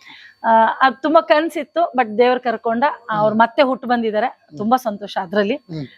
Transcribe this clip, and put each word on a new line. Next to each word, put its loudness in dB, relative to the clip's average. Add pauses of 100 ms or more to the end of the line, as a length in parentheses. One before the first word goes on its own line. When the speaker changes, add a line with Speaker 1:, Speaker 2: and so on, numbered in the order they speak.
(440)
Speaker 1:
ಆ, 0 (320)
ಅದ್ 0
ತುಂಬಾ 4
ಕನ್ಸಿತ್ತು, 0
but -2
ದೇವ್ರ 4
ಕರ್ಕೊಂಡ, -4 (260)
ಅವ್ರು 0
Speaker 2:
ಹ್ಮ್. 2
Speaker 1:
ಮತ್ತೆ 2
ಹುಟ್ಟು -2
ಬಂದಿದ್ದಾರೆ, -2
Speaker 2:
ಹ್ಮ್. -14
Speaker 1:
ತುಂಬಾ 0
ಸಂತೋಷ -6
ಅದ್ರಲ್ಲಿ. -2
Speaker 2:
ಹ್ಮ್. -12 (100)